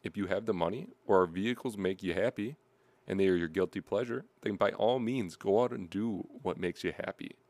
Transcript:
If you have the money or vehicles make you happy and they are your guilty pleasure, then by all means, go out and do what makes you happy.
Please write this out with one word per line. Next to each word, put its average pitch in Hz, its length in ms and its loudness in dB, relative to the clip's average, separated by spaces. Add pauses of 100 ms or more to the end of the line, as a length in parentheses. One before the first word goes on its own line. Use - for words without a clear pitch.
If 98 140 -8
you 98 100 -2
have 98 200 0
the 107 80 0
money 92 340 -2 (180)
or 92 200 6
vehicles 107 500 -4
make 95 260 -2
you 87 120 -2
happy 110 420 -2 (500)
and 98 140 -2
they 95 80 6
are 92 60 6
your 85 140 0
guilty 92 340 -2
pleasure, 120 420 -4 (160)
then 104 160 -4
by 101 140 4
all 120 280 2
means, 113 380 -2
go 101 260 4
out 120 100 0
and 90 180 -8
do 101 360 -4 (160)
what 90 140 -2
makes 90 280 -4
you 82 80 -2
happy. - 440 -10 (120)